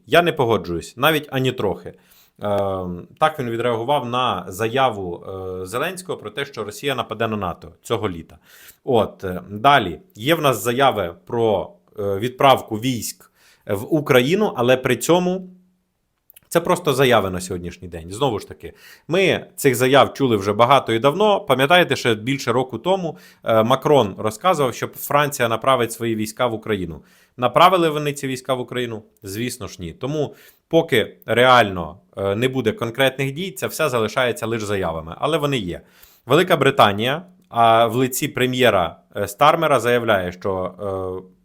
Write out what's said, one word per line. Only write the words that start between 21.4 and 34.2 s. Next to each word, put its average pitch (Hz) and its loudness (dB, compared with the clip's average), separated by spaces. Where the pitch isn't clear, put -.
Пам'ятаєте, 139 2
ще 120 0
більше 123 -4
року 123 -2
тому, 175 -4
е, 113 4
Макрон 127 2
розказував, 131 -2
що - -8
Франція 139 -2
направить 117 0
свої 113 -4
війська 107 -4
в 113 -4
Україну. 92 -6
Направили 165 4
вони 147 -2
ці 143 -8
війська 131 -4
в 123 -2
Україну? 120 -6
Звісно 104 -8
ж, - -16
ні. 82 -10
Тому 135 -6
поки 151 0
реально, 110 4
е, 98 -2
не 120 0
буде 123 -2
конкретних 131 -2
дій, 180 -8
це - -8
все 123 -2
залишається 117 0